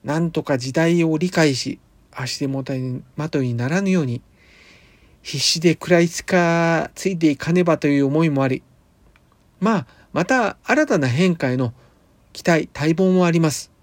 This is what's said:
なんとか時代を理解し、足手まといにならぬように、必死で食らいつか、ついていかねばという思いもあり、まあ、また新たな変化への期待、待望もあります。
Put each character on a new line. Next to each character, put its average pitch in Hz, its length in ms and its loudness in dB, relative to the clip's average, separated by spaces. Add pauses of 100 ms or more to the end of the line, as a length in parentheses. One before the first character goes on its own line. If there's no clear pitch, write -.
な 147 160 -4
ん 170 140 -2
と 156 100 -2
か 139 160 -2
時 127 140 -8
代 170 320 2
を 160 140 0
理 180 120 -2
解 156 240 2
し、 - 240 -6 (320)
足 127 280 -8
手 143 100 -4
ま 135 160 -6
と 131 760 -6
い 127 40 0
に 120 80 -2
な 120 140 -4
ら 175 140 0
ぬ 196 80 0
よ 185 100 2
う 147 60 -2
に、 120 160 -6 (1000)
必 - 160 -10
死 160 220 -2
で 165 120 4
食 - 180 -6
ら 175 100 6
い 175 80 2
つ - 160 -10
か、 170 720 0
つ - 120 -4
い 190 100 -4
て 160 120 4
い 139 60 -2
か - 160 -4
ね 180 100 4
ば 165 160 2
と - 80 -2
い 143 140 2
う 139 60 2
思 151 180 2
い 160 60 2
も 135 120 0
あ 135 60 0
り、 127 140 -2 (1000)
ま 208 160 2
あ、 143 100 -4 (260)
ま 160 120 -2
た 247 400 0
新 285 220 2
た 220 120 0
な 139 80 0
変 165 300 0
化 139 140 -2
へ 127 60 -2
の 127 160 -2 (600)
期 - 100 -20
待、 160 320 2
待 156 200 0
望 185 180 2
も 185 140 4
あ 170 40 2
り 165 80 2
ま 160 120 2
す。 - 200 -10 (120)